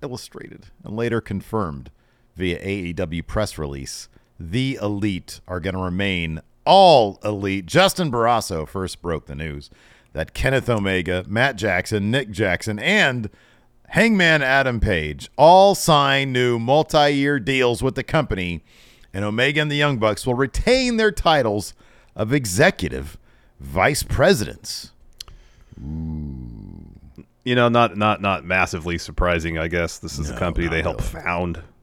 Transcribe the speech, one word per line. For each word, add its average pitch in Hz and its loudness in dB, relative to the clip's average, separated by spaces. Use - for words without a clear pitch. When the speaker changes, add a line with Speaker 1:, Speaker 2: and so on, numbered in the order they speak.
Speaker 1:
Illustrated - -14
and 101 -12
later 117 0
confirmed 90 -6
via 87 -2
A 98 -6
E 92 -4
W 80 -6
press - -6
release, 69 -10
the 117 -4
elite 101 -4
are 90 -6
gonna 92 -4
remain 90 -4
all 147 6
elite. 98 -2
Justin 175 2
Barrasso 113 0
first 92 -8
broke 82 -4
the 71 -14
news 73 -10
that 80 -8
Kenneth 127 0
Omega, 92 0
Matt 123 0
Jackson, 98 -2
Nick 131 -2
Jackson, 101 -2
and 139 0
Hangman 175 4
Adam 131 2
Page 78 -2
all 185 8
sign 139 2
new 123 2
multi-year 143 2
deals 123 0
with 135 0
the 131 -4
company, 92 -2
and 98 -6
Omega 127 0
and 151 -2
the 143 -2
Young 147 2
Bucks 107 0
will 127 0
retain 240 0
their 214 2
titles 120 0
of 110 -2
executive 92 0
vice 92 0
presidents. - -2
Ooh. 65 -12
Speaker 2:
You 123 -2
know, 120 4
not, 117 4
not, 107 0
not 95 -2
massively 87 -2
surprising, 82 -2
I 82 -2
guess. 85 -4
This 71 -12
is 73 -6
Speaker 1:
No, - -10
Speaker 2:
a - -6
company 87 -2
Speaker 1:
not 82 -2
Speaker 2:
they 80 0
helped - -4
Speaker 1:
really. - -14
Speaker 2:
found. 87 -4